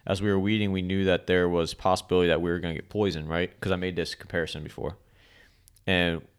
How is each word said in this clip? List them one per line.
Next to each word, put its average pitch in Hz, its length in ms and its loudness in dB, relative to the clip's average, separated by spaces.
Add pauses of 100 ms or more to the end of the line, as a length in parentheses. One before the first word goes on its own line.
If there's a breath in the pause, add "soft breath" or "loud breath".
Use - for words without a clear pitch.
As 95 160 -2
we 104 100 0
were 95 80 4
weeding, 101 320 0
we 95 100 0
knew 95 240 0
that 90 220 2
there 90 220 4
was 85 240 0
possibility 92 560 2
that 82 120 2
we 87 80 -2
were 85 100 -2
gonna 85 160 -6
get - 140 -12
poisoned," 78 400 -2
right? 87 300 -2
'Cause 95 120 -2
I 95 40 2
made 90 200 -4
this 85 200 -4
comparison 80 480 -6
before. 73 340 -10 (880 soft breath)
And 87 340 2 (180)